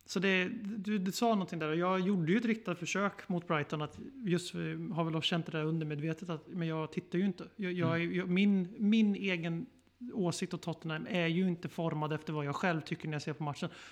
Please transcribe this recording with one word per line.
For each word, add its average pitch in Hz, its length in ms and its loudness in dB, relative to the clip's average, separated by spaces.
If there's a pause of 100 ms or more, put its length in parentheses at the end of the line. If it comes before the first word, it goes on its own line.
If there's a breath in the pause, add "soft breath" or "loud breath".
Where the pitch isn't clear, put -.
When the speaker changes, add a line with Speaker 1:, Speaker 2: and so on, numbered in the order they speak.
Speaker 1:
Så - 140 -2
det, 185 280 2 (140)
du, 208 360 -2
du 185 140 0
sa 233 160 2
någonting 190 300 2
där, 156 100 0
och 156 80 2
jag 185 240 2
gjorde 180 320 2
ju 220 60 6
ett 240 60 0
riktat 220 340 0
försök 190 500 -2
mot 175 200 -2
Brighton, 151 340 0
att - 160 -8 (260)
just, 175 300 0
eh, 175 60 -4 (340)
har 165 160 2
väl 160 120 0
känt 165 240 0
det - 120 -8
där 151 60 0
undermedvetet, 160 640 -2
att, 156 200 -6
men 165 200 -2
jag 160 240 -2
tittar 175 260 -2
ju 190 60 4
inte. 190 200 0 (120)
Jag, 180 160 -2
jag, 165 300 2
Speaker 2:
Mm. 175 140 0
Speaker 1:
jag, 180 120 -2
min, 190 500 4
min 214 360 6
egen 170 520 -2 (480)
åsikt 175 400 0
om 165 60 -6
Tottenham 160 500 -4
är 175 160 4
ju 175 220 4
inte 170 200 -2
formad 156 440 -2
efter 151 200 -4
vad 151 120 -2
jag 143 120 -2
själv 170 240 2
tycker 156 280 -6
när 156 60 -4
jag 143 80 -4
ser 156 100 -6
på 143 100 -6
matchen, 147 260 -4 (240 loud breath)